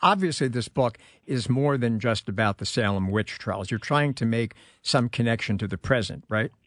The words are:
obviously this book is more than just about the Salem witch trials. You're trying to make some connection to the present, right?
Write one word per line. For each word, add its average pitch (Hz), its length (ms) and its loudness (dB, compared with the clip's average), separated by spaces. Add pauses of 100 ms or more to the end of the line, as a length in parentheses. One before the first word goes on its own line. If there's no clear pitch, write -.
obviously 180 440 2
this 120 220 -2
book 123 300 0 (280)
is 127 220 -2
more 139 280 2
than 117 220 0
just 110 300 0
about 104 300 0
the 98 60 -6
Salem 98 460 0
witch 107 280 -2
trials. 98 320 -6
You're 113 100 -2
trying 147 340 0
to 123 100 -4
make 113 300 -2 (280)
some 123 260 2
connection 113 500 0
to 107 80 -2
the 92 100 -4
present, - 520 -2
right? 107 220 0 (160)